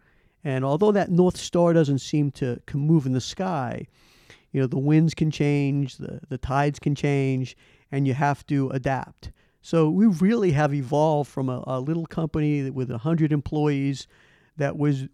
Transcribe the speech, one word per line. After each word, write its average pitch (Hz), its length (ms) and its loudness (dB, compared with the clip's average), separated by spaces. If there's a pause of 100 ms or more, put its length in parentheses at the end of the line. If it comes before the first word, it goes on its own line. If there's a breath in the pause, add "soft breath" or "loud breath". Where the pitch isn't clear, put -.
(440)
and 131 180 -2
although 156 300 2
that 196 180 0
North 180 280 4
Star 170 340 2
doesn't 143 280 4
seem 147 320 0
to 123 280 -6 (100)
c-, 151 60 -6
move 147 300 2
in 131 60 0
the 127 100 0
sky, 143 640 -6 (680 soft breath)
you 135 80 0
know, 131 60 2
the 127 120 -4
winds 156 360 4
can 156 160 0
change, 143 680 0
the, 139 320 -12
the 131 80 -8
tides 143 420 -2
can 147 160 0
change, 135 640 -2 (340 soft breath)
and 139 160 -2
you 131 60 0
have 143 360 -2
to 135 200 0
adapt. 131 640 -6 (300)
So 160 260 2
we 180 160 2
really 196 480 2
have 143 220 2
evolved 147 560 0
from 135 180 -4
a, 127 180 -4
a 131 140 -4
little 160 240 -4
company 151 640 -2
with 131 220 -6
a 123 80 -6
hundred 156 340 0
employees 143 760 0 (520 soft breath)
that 147 180 -2
was, 143 380 0